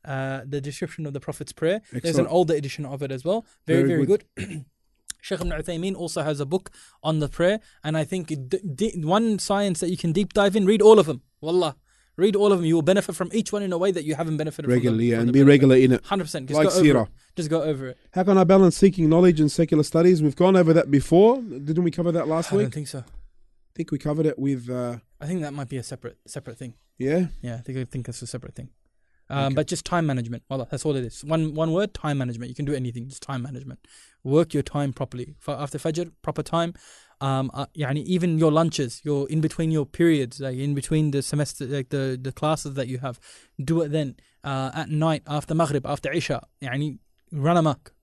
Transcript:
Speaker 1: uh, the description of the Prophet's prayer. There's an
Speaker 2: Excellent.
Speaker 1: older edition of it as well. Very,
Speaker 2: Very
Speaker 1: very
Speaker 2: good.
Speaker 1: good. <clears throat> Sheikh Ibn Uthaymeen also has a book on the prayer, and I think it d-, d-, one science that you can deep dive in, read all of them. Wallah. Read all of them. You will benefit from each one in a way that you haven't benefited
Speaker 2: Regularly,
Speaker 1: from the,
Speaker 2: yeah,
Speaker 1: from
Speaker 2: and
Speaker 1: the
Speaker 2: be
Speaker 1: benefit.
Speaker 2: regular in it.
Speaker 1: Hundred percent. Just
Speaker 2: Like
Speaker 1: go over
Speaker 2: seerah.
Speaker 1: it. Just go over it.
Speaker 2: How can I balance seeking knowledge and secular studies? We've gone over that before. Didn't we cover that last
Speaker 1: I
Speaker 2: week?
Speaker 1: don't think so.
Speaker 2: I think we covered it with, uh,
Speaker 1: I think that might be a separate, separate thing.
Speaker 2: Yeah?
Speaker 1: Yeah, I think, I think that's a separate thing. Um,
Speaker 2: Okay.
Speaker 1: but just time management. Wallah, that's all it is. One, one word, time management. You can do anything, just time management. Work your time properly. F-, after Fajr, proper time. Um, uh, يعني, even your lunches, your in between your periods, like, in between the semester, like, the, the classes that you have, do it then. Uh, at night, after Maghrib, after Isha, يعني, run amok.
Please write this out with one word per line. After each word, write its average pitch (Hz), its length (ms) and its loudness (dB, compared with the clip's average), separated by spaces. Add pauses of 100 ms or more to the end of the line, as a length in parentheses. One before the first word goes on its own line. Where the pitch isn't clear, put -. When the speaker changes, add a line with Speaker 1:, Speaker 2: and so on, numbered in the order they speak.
Speaker 1:
uh, 135 420 -8
the 139 140 -6
description 151 440 -10
of 143 80 -10
the 139 60 -8
Prophet's - 320 -12
prayer. 185 300 -2 (100)
There's - 120 -8
an - 60 -2
Speaker 2:
Excellent. 113 220 0
Speaker 1:
older 170 240 2
edition 143 300 -6
of 135 180 -10
it 131 80 -8
as 131 120 -10
well. 202 220 -2 (200)
Very, 156 180 2
Speaker 2:
Very 175 100 2
Speaker 1:
very 151 120 2
Speaker 2:
good. 202 180 2 (120)
Speaker 1:
good. 156 340 -10
<clears throat> - 520 -20
Sheikh 180 180 -6
Ibn 175 120 -4
Uthaymeen 170 440 -6
also 165 280 -6
has 147 160 -4
a 147 80 -4
book 185 240 -4 (320)
on 156 160 0
the 147 100 -2
prayer, 190 300 0 (240)
and 156 120 -4
I 156 80 0
think 170 280 -6
it 131 180 -8
d-, 190 120 -2 (300)
d-, 175 140 -8
one 214 320 2
science 196 420 -2
that 175 100 -4
you 180 80 -4
can 170 160 -2
deep 202 200 -2
dive 202 220 2
in, 202 100 2
read 208 160 4
all 220 160 12
of 175 80 6
them. 147 160 -6 (200)
Wallah. 160 340 0 (420)
Read 196 180 2
all 208 160 4
of 190 80 4
them. 170 60 -2
You 160 100 4
will 165 60 4
benefit 185 340 2
from 180 180 -6
each 220 200 -2
one 208 100 -4
in 185 80 -4
a 175 60 -2
way 190 140 0
that 170 120 -4
you 151 120 -4
haven't 156 220 -4
benefited 151 320 -6
Speaker 2:
Regularly, 120 280 2
Speaker 1:
from - 0 -
the, 117 80 2
Speaker 2:
yeah, 117 100 2
Speaker 1:
from 113 60 0
Speaker 2:
and 120 80 2
Speaker 1:
the 120 40 0
Speaker 2:
be 135 60 6
Speaker 1:
benefit. 139 140 10
Speaker 2:
regular 131 240 8
in 127 160 6
it. 117 120 0
Speaker 1:
Hundred 196 200 -2
percent. 139 240 -10
Just 147 80 0
Speaker 2:
Like 190 120 4
Speaker 1:
go 170 60 0
over 180 80 6
Speaker 2:
seerah. 127 240 6
Speaker 1:
it. - 40 -18 (260)
Just 160 120 -4
go 156 140 0
over 135 260 -4
it. 127 80 -18 (160)
Speaker 2:
How 185 100 0
can 190 140 4
I 185 60 6
balance 185 320 6
seeking 175 340 4
knowledge 170 300 6
and 151 120 4
secular 156 320 2
studies? 165 380 4
We've 151 140 2
gone 185 200 4
over 165 180 6
that 156 180 4
before. 185 500 6
Didn't 156 420 -4
we 170 80 0
cover 175 200 -2
that 160 160 -2
last 160 240 -2
Speaker 1:
I 196 60 0
Speaker 2:
week? 202 80 2
Speaker 1:
don't 120 80 -8
think 147 160 -8
so. 139 100 -12
Speaker 2:
I 120 40 -14 (720)
think 165 160 -6
we 147 80 -2
covered 151 260 0
it 151 120 0
with, 131 320 -4
uh, 123 280 -6 (240)
Speaker 1:
I - 60 -14
think 180 140 -4
that 147 120 -8
might 143 160 -10
be 135 80 -8
a 120 60 -8
separate, - 340 -14 (100)
separate - 300 -14
thing. 123 160 -14 (240)
Speaker 2:
Yeah? 156 300 0 (140)
Speaker 1:
Yeah, 120 140 -10
I 123 40 -10
think, 127 180 -10
I 127 80 -6
think 123 220 -10
that's 120 140 -14
a 120 60 -14
separate - 280 -14
thing. 131 140 -16 (600)
Um, 139 160 -4
Speaker 2:
Okay. 135 100 -2
Speaker 1:
but 151 120 0
just - 180 -6
time 170 200 0
management. 120 440 -4
Wallah, 135 200 -6
that's 143 160 -8
all 151 120 0
it 123 80 -4
is. - 180 -14
One, 156 300 -2
one 160 180 -2
word, 202 220 -2
time 147 240 -4
management. 123 320 -6
You 123 60 -14
can 147 100 -6
do 143 80 -4
anything, 123 340 -8
just - 160 -18
time 131 200 -8
management. 127 360 -14 (460)
Work 156 280 2
your 143 80 0
time 143 300 -4
properly. 123 440 -10 (120)
F-, 147 100 -6
after 143 200 -10
Fajr, 165 340 -4 (100)
proper 151 220 -6
time. 170 300 -2 (480)
Um, 135 320 -2
uh, 139 140 -8 (100)
يعني, 143 260 -2
even 175 360 0
your 160 120 4
lunches, 151 540 0
your 143 240 -2
in 156 100 -2
between 160 320 -2
your 151 140 0
periods, 139 560 0
like, 131 160 -6
in 143 180 -4
between 151 360 0
the 135 100 -2
semester, 147 440 -4
like, 135 240 -6
the, 135 320 -4
the 131 120 -8
classes 151 400 -4
that 131 160 -6
you 131 80 -6
have, 127 240 -10 (420)
do 165 180 0
it 147 80 -2
then. 147 280 -4 (260)
Uh, 135 300 -6
at 160 160 -8
night, 156 380 0
after 147 280 -6
Maghrib, 151 300 0
after 143 260 -6
Isha, 147 300 -4 (200)
يعني, 139 360 -6 (340)
run 160 240 0
amok. 156 460 0